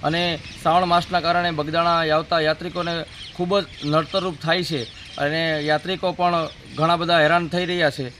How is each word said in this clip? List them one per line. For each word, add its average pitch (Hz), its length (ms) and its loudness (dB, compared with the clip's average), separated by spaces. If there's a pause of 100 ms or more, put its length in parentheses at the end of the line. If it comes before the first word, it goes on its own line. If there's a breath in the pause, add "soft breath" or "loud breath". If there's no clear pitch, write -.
અને 165 360 -2 (220)
શ્રાવણ 175 240 4
માસના 175 360 2
કારણે 175 300 2
બગદાણા 160 640 2
આવતા 160 240 2
યાત્રિકોને 170 680 -2 (300)
ખૂબ 180 240 0
જ 175 60 -4 (200)
નડતરરૂપ 165 560 0
થાય 170 220 0
છે 139 200 -4 (340)
અને 156 440 -2
યાત્રિકો 156 500 0
પણ 170 360 0 (280)
ઘણા 165 200 4
બધા 170 240 2
હેરાન 165 280 4
થઈ 175 180 -2
રહ્યા 170 260 2
છે. 127 180 -6 (100)